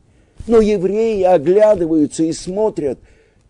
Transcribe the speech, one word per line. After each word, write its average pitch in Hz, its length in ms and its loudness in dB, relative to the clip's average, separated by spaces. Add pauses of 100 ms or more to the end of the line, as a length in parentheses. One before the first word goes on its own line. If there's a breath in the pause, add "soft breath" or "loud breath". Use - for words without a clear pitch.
(460 soft breath)
Но 226 140 4
евреи 208 640 0
оглядываются 175 1000 2
и 160 100 -2
смотрят, 180 680 -4 (520 soft breath)